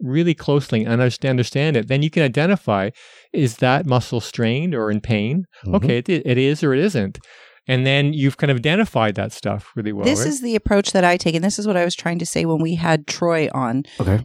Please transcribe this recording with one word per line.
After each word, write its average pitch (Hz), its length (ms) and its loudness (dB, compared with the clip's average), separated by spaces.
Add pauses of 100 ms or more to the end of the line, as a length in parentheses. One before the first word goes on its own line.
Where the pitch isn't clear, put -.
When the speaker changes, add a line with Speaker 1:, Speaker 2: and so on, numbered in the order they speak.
Speaker 1:
really 165 340 0
closely 135 480 0
and 117 120 0
understand, 123 360 0
understand 139 460 0
it, 107 100 0
then 135 160 0
you 156 80 0
can 160 140 2
identify, 123 640 0 (420)
is 131 260 0
that 139 280 2
muscle 123 340 0
strained 131 540 -2
or 107 160 -2
in 104 100 0
pain? 120 440 0 (200)
Speaker 2:
Mm-hmm. 92 120 -2
Speaker 1:
Okay, 120 220 2
it, 123 100 -4
it 135 300 0
is 143 260 2
or 135 100 2
it 135 60 2
isn't. 131 380 -2 (480)
And 131 200 0
then 143 260 2
you've 139 240 0
kind 143 140 0
of 131 80 2
identified 135 560 0
that 98 180 -4
stuff - 440 -6
really 107 160 -4
well, 101 120 -4
Speaker 3:
This - 160 2
Speaker 1:
right? - 80 0
Speaker 3:
is 277 140 -4
the 240 140 -2
approach 202 360 0
that 185 120 4
I 175 120 4
take. 170 200 0
And 160 80 -2
this 196 160 -2
is 208 60 -4
what 202 120 0
I 175 60 2
was 175 100 -2
trying 170 240 -4
to 170 80 -6
say 165 180 -2
when 160 160 0
we 165 140 0
had 165 320 0
Troy 165 480 0
on. 131 300 -2 (160)
Speaker 2:
Okay. 98 240 2